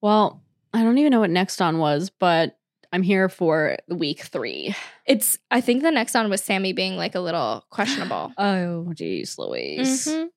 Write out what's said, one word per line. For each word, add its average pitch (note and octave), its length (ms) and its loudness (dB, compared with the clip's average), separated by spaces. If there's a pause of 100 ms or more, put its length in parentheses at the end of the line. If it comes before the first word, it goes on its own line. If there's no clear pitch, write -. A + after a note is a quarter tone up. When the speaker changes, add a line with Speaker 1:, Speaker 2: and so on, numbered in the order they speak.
Speaker 1:
Well, G#3 400 2 (320)
I A3+ 80 2
don't A#3 160 4
even D4 140 6
know A3+ 80 6
what G3 100 2
Next F3+ 320 0
On E3 160 2
was, D3+ 320 0
but E3 480 2 (340)
I'm F3+ 100 0
here F#3+ 260 4
for D#3 480 0 (120)
week - 340 -4
three. A2+ 520 -8 (320)
Speaker 2:
It's, - 320 2 (120)
I B3+ 100 4
think B3 220 2
the E4 80 4
Next B3+ 260 -2
On A3+ 120 2
was F#3+ 140 -2
Sammy F#3+ 300 -2
being, F#3 240 -2
like, F3 180 -6
a F#3 60 -2
little E3 500 -4
questionable. G3+ 640 -4
Speaker 1:
<gasps> - 40 -16
Oh, F3 520 -2
jeez F2 480 -8
Louise. B3 680 -4
Speaker 2:
Mm-hmm. D#4+ 200 -4 (100)